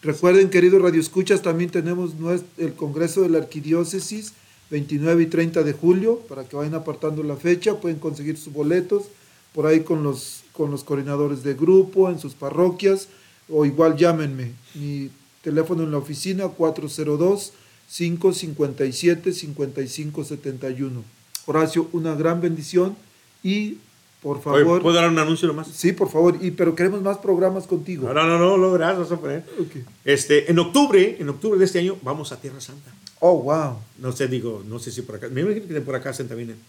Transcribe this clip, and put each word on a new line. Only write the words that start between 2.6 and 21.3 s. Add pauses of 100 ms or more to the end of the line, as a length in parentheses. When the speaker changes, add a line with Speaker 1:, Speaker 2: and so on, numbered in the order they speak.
Speaker 1:
Congreso
de
la
Arquidiócesis, (360)
veintinueve
y
treinta
de
julio, (100)
para
que
vayan
apartando
la
fecha,
pueden
conseguir
sus
boletos (500)
por
ahí
con
los, (100)
con
los
coordinadores
de
grupo,
en
sus
parroquias, (400)
o
igual
llámenme. (220)
Mi (340)
teléfono
en
la
oficina,
cuatro
cero
dos, (380)
cinco
cincuenta
y
siete,
cincuenta
y
cinco
setenta
y
uno. (440)